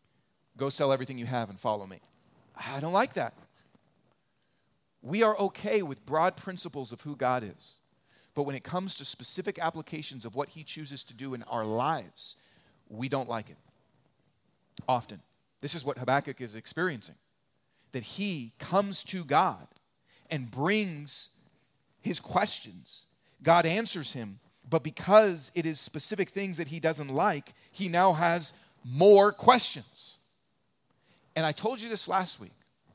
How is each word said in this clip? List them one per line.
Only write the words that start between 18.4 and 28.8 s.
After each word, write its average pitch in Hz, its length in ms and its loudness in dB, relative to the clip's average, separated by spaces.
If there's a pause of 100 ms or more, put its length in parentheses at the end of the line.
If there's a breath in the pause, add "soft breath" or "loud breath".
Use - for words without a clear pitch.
comes 196 460 0
to 185 180 -6
God 143 440 0 (640 soft breath)
and 131 220 -6
brings 156 840 -2 (680)
his - 180 -2
questions. - 880 -4 (340 soft breath)
God 165 240 6
answers 175 480 -2
him, 110 260 -10 (300)
but 156 140 2
because 180 720 4
it 170 100 -2
is 160 140 -2
specific 180 500 -2
things 190 280 -6
that 165 100 -4
he 160 120 -8
doesn't 147 300 -2
like, 156 440 0 (180 soft breath)
he 165 180 -4
now 180 240 6
has 170 400 2 (300 loud breath)